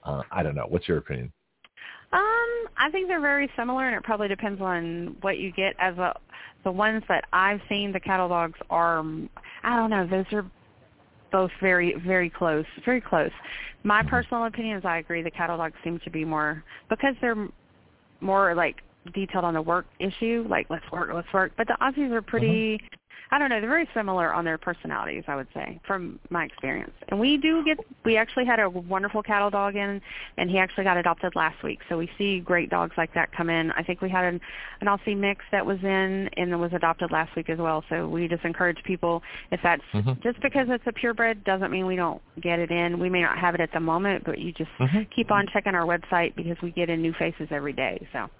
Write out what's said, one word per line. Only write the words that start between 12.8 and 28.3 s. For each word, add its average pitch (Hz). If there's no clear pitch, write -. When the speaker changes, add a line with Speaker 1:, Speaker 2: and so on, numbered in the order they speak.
Speaker 2:
very 247
close. 156
My 208
Speaker 1:
Mm-hmm. 156
Speaker 2:
personal 240
opinion 220
is 180
I 170
agree 165
the 160
cattle 170
dogs 160
seem 170
to 170
be 160
more, 156
because 262
they're 240
m-, 214
more, 190
like, 165
detailed 190
on 170
the 160
work 170
issue, 226
like, -
"Let's -
work, 233
let's 170
work." 190
But 226
the 233
Aussies 269
are 226
pretty, 220
Speaker 1:
Mm-hmm. -
Speaker 2:
I 277
don't 285
know, 226
they're 220
very 320
similar 190
on 170
their 160
personalities, -
I 143
would 131
say, 151
from 185
my 170
experience. -
And 196
we 277
do 320
get, 311
we 226
actually 226